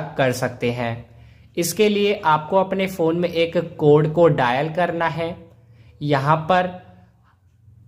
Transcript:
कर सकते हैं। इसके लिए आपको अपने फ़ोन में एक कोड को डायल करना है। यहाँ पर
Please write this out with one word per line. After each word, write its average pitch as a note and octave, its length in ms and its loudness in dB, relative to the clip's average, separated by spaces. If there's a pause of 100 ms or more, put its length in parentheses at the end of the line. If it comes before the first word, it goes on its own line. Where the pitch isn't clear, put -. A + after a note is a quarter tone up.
(180)
कर C3 160 2
सकते A#2+ 380 -4
हैं। A#2 340 -6 (520)
इसके F3+ 320 0
लिए G3+ 360 0
आपको D#3 320 2
अपने F#3+ 300 0
फ़ोन E3+ 320 0
में F3 100 -2
एक E3 280 -2 (200)
कोड D3+ 360 4
को E3+ 160 6
डायल C3+ 440 0
करना E3+ 360 -2
है। E3 260 -6 (680)
यहाँ C#3+ 320 2 (100)
पर F3+ 280 0 (1160)